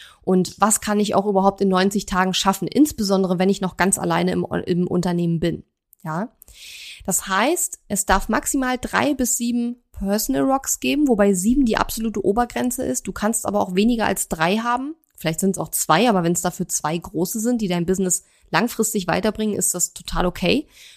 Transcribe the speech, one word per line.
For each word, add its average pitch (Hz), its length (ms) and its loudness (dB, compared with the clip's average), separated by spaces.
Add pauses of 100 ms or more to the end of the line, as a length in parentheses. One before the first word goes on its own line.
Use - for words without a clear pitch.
(220)
und 185 380 2
was 208 200 2
kann 208 200 0
ich 214 140 0
auch 196 120 2
überhaupt 196 340 2
in 196 80 2
neunzig 190 380 2
Tagen 185 280 0
schaffen, 190 340 0
insbesondere 190 720 2
wenn 185 100 2
ich 196 120 2
noch 185 160 -4
ganz 190 220 2
alleine 175 340 0
im, 175 140 0 (200)
im 180 200 0
Unternehmen 175 540 0
bin, 170 240 -2 (380)
ja? 175 300 -6 (720)
Das - 220 -4
heißt, 226 500 0 (100)
es 202 160 -2
darf 196 240 0
maximal 254 520 -2
drei 254 340 0
bis 254 220 0
sieben 240 460 -4 (100)
Personal 214 500 -2
Rocks 269 380 -2
geben, 277 280 2
wobei 202 260 4
sieben 233 300 4
die 220 120 2
absolute 220 480 -4
Obergrenze 240 600 -2
ist. 254 220 -4
Du 190 60 -6
kannst - 340 -4
aber 202 140 -2
auch 185 160 -4
weniger 220 300 2
als - 220 -2
drei 170 300 0
haben. 247 380 -4 (200)
Vielleicht 160 240 -4
sind's 190 180 0
auch 160 120 -6
zwei, 180 380 2
aber 185 160 2
wenn's 170 180 0
dafür 180 260 -4
zwei 160 300 -4
große 175 420 -4
sind, 233 220 0
die 196 60 0
dein 175 180 0
Business 185 380 0 (260)
langfristig 214 560 0
weiterbringen, 208 500 0
ist - 180 -2
das 180 200 -4
total - 320 -2
okay. 185 400 0 (300)